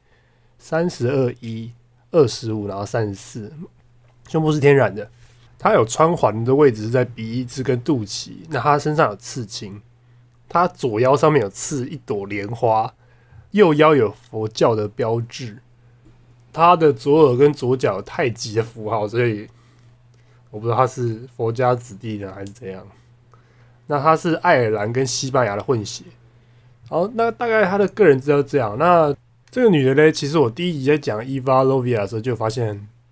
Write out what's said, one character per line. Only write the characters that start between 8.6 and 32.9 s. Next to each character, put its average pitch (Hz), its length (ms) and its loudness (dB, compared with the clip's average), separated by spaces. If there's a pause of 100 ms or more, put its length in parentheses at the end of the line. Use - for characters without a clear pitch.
她 143 180 2
身 151 160 -4
上 151 140 2
有 101 80 -6
刺 120 300 -12
青， 101 340 -14 (680)
她 175 220 0
左 117 320 -4
腰 131 160 4
上 151 160 2
面 143 80 4
有 101 80 -2
刺 131 400 -8
一 160 160 -12
朵 101 220 -6
莲 101 220 -8
花， 113 440 -2 (600)
右 190 200 4
腰 151 220 4
有 110 180 2
佛 - 360 -10
教 123 260 2
的 104 140 -2
标 117 340 -4
志， 117 340 -14 (960)
她 170 240 4
的 156 160 4
左 143 360 4
耳 123 80 2
跟 147 160 4
左 131 240 -2
脚 123 180 -2
有 98 80 -6
太 - 260 -4
极 107 280 -8
的 113 60 0
符 107 280 -12
号， 107 180 -2
所 117 160 -2
以 107 240 -4 (1000)
我 107 80 -14
不 110 80 -10
知 117 40 0
道 110 60 0
她 127 100 4
是 117 360 -6 (120)
佛 113 180 -4
家 123 220 0
子 120 200 -10
弟 107 240 -10
呢 101 160 -12
还 101 100 -14
是 98 80 -16
怎 107 180 -16
样。 95 140 -16 (1000)
那 147 120 -2
她 156 160 4
是 160 220 0
爱 165 200 4
尔 117 140 2
兰 107 220 -2
跟 131 140 0
西 131 240 -6
班 127 160 2
牙 101 100 -2
的 104 60 -6
混 117 220 -2
血。 - 200 -14 (840)
好， 170 260 -2
那 226 160 -2
大 240 160 -8
概 220 180 2
她 190 140 0
的 196 100 2
个 202 180 2
人 135 140 6
资 139 100 -2
料 143 120 2
这 139 160 -4
样。 107 200 -2
那 160 360 4 (360)
这 254 120 -2
个 226 80 6
女 147 140 4
的 131 100 4
呢， 151 180 6
其 147 140 -6
实 151 120 0
我 143 120 4
第 170 180 -6
一 156 120 -6
集 127 60 -6
在 147 120 4
讲 113 240 -6
Eva 131 420 0
Lovia 123 340 2
的 101 80 -2
时 104 80 -10
候 110 60 -4
就 120 140 -4
发 110 140 -2
现， 107 400 -6 (220)